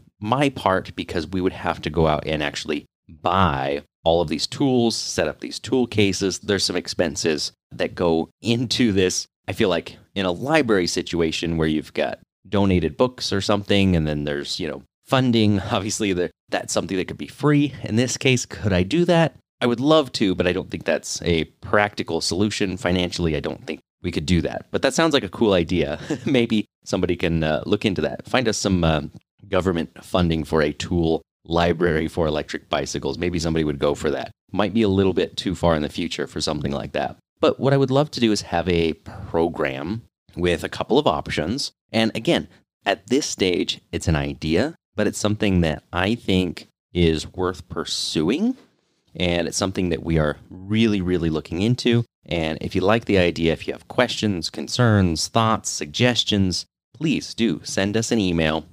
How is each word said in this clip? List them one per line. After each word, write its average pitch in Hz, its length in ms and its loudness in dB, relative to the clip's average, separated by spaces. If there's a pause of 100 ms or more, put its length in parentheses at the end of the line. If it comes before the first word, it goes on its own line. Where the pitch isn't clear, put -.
(200)
my 131 280 0
part 95 480 -2
because 85 300 -6
we 92 140 -4
would 90 120 0
have - 300 -6
to 85 80 -4
go 80 160 2
out 76 200 0
and 78 160 -2
actually - 440 -6 (220)
buy 76 760 0 (220)
all 85 160 4
of 80 80 0
these 76 180 -4
tools, 127 480 2
set - 340 -2
up - 120 -8
these - 180 -10
tool 127 280 0
cases. 98 520 0
There's 98 260 0
some 92 120 -2
expenses 78 760 -2 (200)
that - 220 -4
go 82 360 0 (100)
into 117 520 0
this. 92 340 0 (220)
I 95 40 -4
feel 104 160 2
like 85 280 -2 (180)
in 98 120 -2
a 90 60 0
library 113 540 2
situation 85 680 -2
where 80 120 2
you've 76 260 -2
got 65 260 -4 (280)
donated 92 480 2
books - 360 0
or 98 80 0
something, 101 560 2
and 78 100 2
then 76 180 -2
there's, 71 360 -6
you 82 80 -6
know, 67 140 -10 (240)
funding. 113 540 4
<laughs> 98 120 -6
Obviously, 101 400 0
the, 87 180 0 (200)
that's - 220 -4
something 92 240 -2
that 90 120 -2
could - 100 -10
be 73 80 -10
free. 143 560 0
In 107 140 -2
this 123 200 0
case, 127 300 2
could - 260 -4
I 92 100 4
do 160 240 2
that? 165 280 4 (260)
I 123 60 0
would 120 140 2
love 147 320 4
to, 95 220 2
but 87 120 0
I 90 60 2
don't 87 180 -4
think - 140 -8
that's - 380 -2
a 82 220 2 (180)
practical 104 580 0
solution. 98 560 0
Financially, 87 580 0
I 73 60 -2
don't - 260 -8
think 78 140 -10 (220)
we 90 100 -4
could 82 140 -4
do 85 160 4
that. - 280 -6
But 104 120 -2
that 135 120 2
sounds 165 200 2
like 123 100 4
a 95 60 -6
cool 104 240 4
idea. 80 440 0 (140)
<laughs> - 140 -6
Maybe 120 400 2 (180)
somebody 90 320 0
can, 82 260 0
uh, 78 220 0
look 104 220 0
into 82 160 -2
that. - 240 -6
Find 123 220 0
us 104 100 -2
some, 92 260 2
uh, 78 180 2 (460)
government 90 560 -2
funding 82 400 0
for 80 180 2
a 76 100 0
tool 82 500 0 (240)
library 82 640 0
for 85 180 -2
electric 76 420 -4
bicycles. 69 500 -4
Maybe 87 200 -2
somebody 80 260 0
would 71 140 -2
go 73 160 0
for 76 160 -4
that. 65 200 -6 (220)
Might 95 220 -4
be 113 80 2
a 101 60 2
little 95 240 2
bit 85 240 -4
too 95 180 -4
far 85 200 2
in 76 80 -2
the 73 60 -4
future 80 380 -6
for - 140 -10
something 73 320 -4
like 69 200 -8
that. 69 240 -6 (240)
But - 200 0
what 139 120 2
I 139 40 4
would 135 140 2
love 143 220 0
to - 80 -6
do 110 120 2
is 101 100 -2
have 85 260 -2
a 85 260 2
program 82 1080 -4 (340)
with 87 280 0
a 87 40 -4
couple - 300 0
of 147 80 2
options. 80 640 -4 (200)
And 113 220 2
again, 120 340 -2 (380)
at - 220 -2
this 135 180 2
stage, - 540 -2 (120)
it's 82 160 -4
an 78 80 4
idea, 78 580 -2 (220)
but 104 100 0
it's - 120 -4
something 104 420 2
that 78 220 0 (100)
I 95 220 0
think 92 540 0 (240)
is 82 400 2
worth 92 360 -4
pursuing. 123 880 -2 (580)
And 87 320 0
it's - 120 -6
something 95 320 0
that 80 120 -2
we 80 160 2
are 76 200 2 (120)
really, 104 500 0
really 87 300 0
looking 80 320 -4
into. 120 420 2 (220)
And 80 340 -4
if - 140 -6
you 92 60 0
like 110 240 2
the 98 140 4
idea, 82 340 2
if - 140 -6
you 78 80 -4
have - 120 -20
questions, 104 640 0
concerns, 95 800 2
thoughts, 113 420 0
suggestions, 95 920 0 (300)
please 147 400 -4
do 107 300 0
send 101 320 -2
us 113 160 -2
an 117 80 2
email 80 520 2